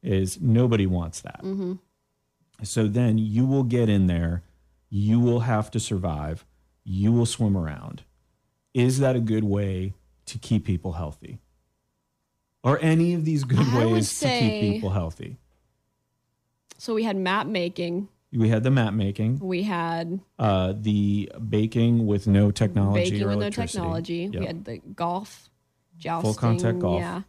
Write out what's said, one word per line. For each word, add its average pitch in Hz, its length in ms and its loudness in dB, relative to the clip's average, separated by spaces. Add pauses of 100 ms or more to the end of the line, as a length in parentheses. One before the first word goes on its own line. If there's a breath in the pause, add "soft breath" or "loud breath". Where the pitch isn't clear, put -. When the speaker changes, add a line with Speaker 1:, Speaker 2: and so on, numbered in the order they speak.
Speaker 1:
is 95 380 -2
nobody 113 460 4
wants 90 340 -4
that. - 240 -16
Speaker 2:
Mm-hmm. 190 300 -4 (880)
Speaker 1:
So 110 240 -2
then 110 320 2
you 110 280 2
will 135 180 2
get 120 240 2
in 98 180 4
there, 85 360 0 (460)
you 107 320 2
will 120 200 4
have 113 320 0
to 113 80 0
survive, 80 640 -4 (400)
you 101 280 2
will 120 140 4
swim 104 300 0
around. 78 460 -6 (720)
Is 127 260 4
that 131 160 2
a 120 40 0
good 110 240 0
way 98 500 -2 (320)
to - 120 -12
keep - 260 0
people 90 280 -2
healthy? 82 460 -10 (1200)
Are 131 200 2
any 165 320 4
of 165 100 -2
these 151 200 0
good 123 160 2
Speaker 2:
I 120 240 2
would 113 100 2
Speaker 1:
ways 107 140 2 (120)
to 294 60 0
keep 262 40 2
Speaker 2:
say 220 300 2 (120)
Speaker 1:
people 214 180 -2
healthy? 87 480 -6 (1400)
Speaker 2:
So 233 160 -6
we 220 100 0
had 208 120 -2
map 190 300 0
making. 175 600 -4 (240)
Speaker 1:
We 113 160 2
had 110 140 2
the 131 80 2
map 113 240 2
making. 110 460 0
Speaker 2:
We 185 240 -2
had 170 560 -4 (180)
Speaker 1:
Uh, 95 380 2
the 104 540 0 (180)
baking 113 580 2
with 101 200 0
no 101 240 6
technology 101 600 2
Speaker 2:
baking 208 120 -2
Speaker 1:
or 202 60 0
Speaker 2:
with 202 80 0
no 208 60 0
Speaker 1:
electricity. 214 360 -4
Speaker 2:
technology. 170 400 -4 (140)
Speaker 1:
Yep. 185 80 -6
Speaker 2:
We 190 60 -4
had 170 180 -10
the 117 140 -10 (160)
golf, 175 560 -6 (520)
Speaker 1:
Full 170 320 -2
contact - 280 0
Speaker 2:
jousting, 180 160 0
Speaker 1:
golf. - 220 0
Speaker 2:
yeah. 180 280 -6